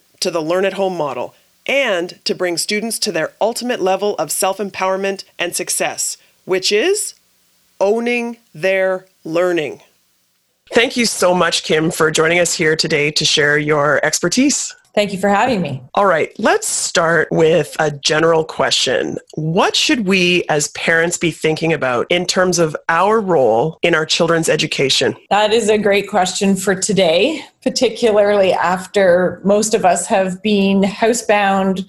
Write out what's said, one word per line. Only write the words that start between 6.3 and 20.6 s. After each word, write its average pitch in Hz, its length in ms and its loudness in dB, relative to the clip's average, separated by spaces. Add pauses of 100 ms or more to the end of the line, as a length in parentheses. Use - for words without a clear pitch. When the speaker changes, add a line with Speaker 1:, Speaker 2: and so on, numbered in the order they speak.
Speaker 1:
which 185 260 -2
is 330 440 0 (640)
owning 233 540 0 (180)
their 185 520 0 (180)
learning. 165 580 -2 (920)
Thank 247 240 2
you 240 80 0
so 180 280 2
much, 170 300 0
Kim, 160 280 0
for 156 200 0
joining 160 280 2
us 170 140 0
here 160 220 0
today 156 360 -2
to 151 120 -4
share 147 340 2
your 147 460 0
expertise. 240 720 -2 (200)
Speaker 2:
Thank 208 180 0
you 185 60 -8
for 202 100 0
having 208 320 0
me. 139 220 -6 (100)
Speaker 1:
All 208 140 2
right, 160 320 0
let's 339 280 0
start 165 640 0
with 165 480 2
a 156 120 0
general 160 520 2
question. 123 760 -2 (180)
What 175 400 0
should 254 320 0
we 180 420 2
as 151 200 0